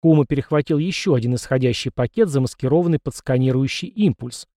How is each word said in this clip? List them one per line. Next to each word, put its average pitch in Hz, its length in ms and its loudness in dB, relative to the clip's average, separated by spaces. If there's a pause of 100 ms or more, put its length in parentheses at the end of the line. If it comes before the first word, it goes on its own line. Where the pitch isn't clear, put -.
Кума 156 240 6
перехватил 147 520 -2
ещё 170 360 -2
один 120 220 0
исходящий 127 560 -2
пакет, 175 380 0
замаскированный 143 720 0
под - 160 -8
сканирующий 131 720 -2
импульс. 151 600 -2 (100)